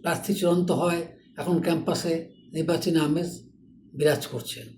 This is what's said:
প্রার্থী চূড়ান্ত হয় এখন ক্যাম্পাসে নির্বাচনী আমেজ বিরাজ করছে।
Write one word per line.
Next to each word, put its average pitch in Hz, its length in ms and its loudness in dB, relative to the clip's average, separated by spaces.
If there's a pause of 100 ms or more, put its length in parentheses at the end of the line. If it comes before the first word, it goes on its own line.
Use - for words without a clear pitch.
প্রার্থী 175 320 -2
চূড়ান্ত 175 360 2
হয় 170 300 2 (360)
এখন 170 240 0
ক্যাম্পাসে 165 680 -2 (240)
নির্বাচনী 160 460 0
আমেজ 156 300 2 (640)
বিরাজ 143 340 2
করছে। - 340 -10 (180)